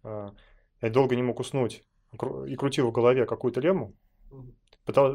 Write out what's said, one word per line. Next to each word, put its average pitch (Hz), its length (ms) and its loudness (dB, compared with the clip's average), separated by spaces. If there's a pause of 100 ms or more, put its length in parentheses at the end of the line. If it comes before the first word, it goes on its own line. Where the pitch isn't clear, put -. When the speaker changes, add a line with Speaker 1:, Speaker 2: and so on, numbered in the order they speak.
Speaker 1:
э, 104 260 -10 (520)
я 117 80 0
долго 127 260 4
не 123 80 0
мог 117 160 -2
уснуть, 123 440 -4 (340)
кру-, 135 280 -6
и 135 100 -8
крутил 135 340 0
в - 20 -4
голове 120 340 4
какую-то 120 360 -4
лемму, 165 340 0 (340)
Speaker 2:
Мгм. 127 260 -20 (300)
Speaker 1:
пытал-, 139 300 4